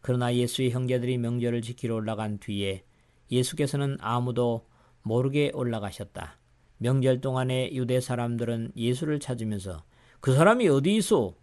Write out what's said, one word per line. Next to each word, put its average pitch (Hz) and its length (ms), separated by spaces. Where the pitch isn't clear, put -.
그러나 123 320
예수의 123 380
형제들이 127 480
명절을 120 420
지키러 117 320
올라간 107 460
뒤에 98 440
예수께서는 139 720
아무도 120 680
모르게 135 500
올라가셨다. 104 880
명절 127 420
동안에 131 540
유대 127 260
사람들은 120 760
예수를 135 460
찾으면서 104 640
"그 131 140
사람이 208 340
어디 151 300
있어?" 139 460